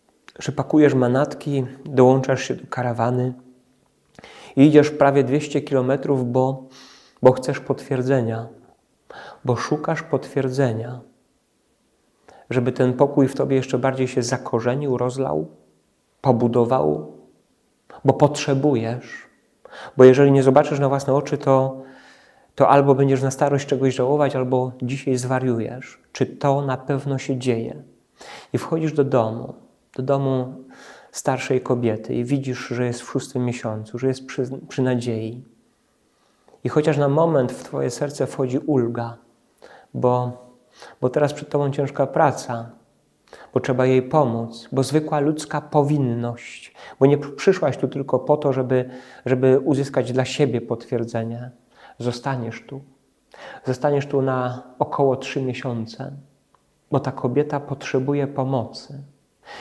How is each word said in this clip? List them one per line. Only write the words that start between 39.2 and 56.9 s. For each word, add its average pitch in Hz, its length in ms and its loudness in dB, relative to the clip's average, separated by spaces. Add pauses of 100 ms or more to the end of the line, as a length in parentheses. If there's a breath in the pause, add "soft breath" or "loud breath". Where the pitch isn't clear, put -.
bo, 123 380 0 (720 loud breath)
bo 127 80 0
teraz 147 240 2
przed - 160 -14
tobą 143 220 0
ciężka 139 360 -2
praca, 123 600 0 (840 loud breath)
bo 127 60 0
trzeba 127 260 0
jej 131 160 4
pomóc, 120 720 -2
bo 135 120 2
zwykła 151 360 0
ludzka 151 420 -2
powinność, 127 1120 -2 (240 loud breath)
bo 135 60 8
nie 143 120 6
p-, 147 120 -8
przyszłaś 175 480 0
tu 135 100 -2
tylko 131 320 -2
po 147 180 2
to, 143 160 0
żeby, 127 360 0 (360 loud breath)
żeby 131 340 4
uzyskać 135 540 -2
dla 127 120 0
siebie 123 360 -2
potwierdzenie. 117 920 -6 (460 loud breath)
Zostaniesz 120 720 -6
tu. 135 140 -14 (840 loud breath)
Zostaniesz 143 420 0
tu 139 140 0
na 127 420 -4 (160)
około 139 360 0
trzy 131 260 -6
miesiące, 127 720 -8 (800)